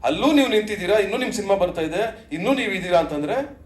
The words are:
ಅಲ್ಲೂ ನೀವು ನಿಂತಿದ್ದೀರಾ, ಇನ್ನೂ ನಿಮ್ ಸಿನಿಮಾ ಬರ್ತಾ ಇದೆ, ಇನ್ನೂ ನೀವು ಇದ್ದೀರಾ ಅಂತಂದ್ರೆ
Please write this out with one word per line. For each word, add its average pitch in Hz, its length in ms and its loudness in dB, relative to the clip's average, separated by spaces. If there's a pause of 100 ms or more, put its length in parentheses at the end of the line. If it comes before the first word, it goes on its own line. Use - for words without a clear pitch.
ಅಲ್ಲೂ 185 280 2
ನೀವು 277 160 4
ನಿಂತಿದ್ದೀರಾ, 208 480 0
ಇನ್ನೂ 202 200 0
ನಿಮ್ 254 160 -4
ಸಿನಿಮಾ 196 220 0
ಬರ್ತಾ 180 280 0
ಇದೆ, 190 500 -4
ಇನ್ನೂ 190 220 0
ನೀವು 226 180 -2
ಇದ್ದೀರಾ 180 260 2
ಅಂತಂದ್ರೆ 165 680 -2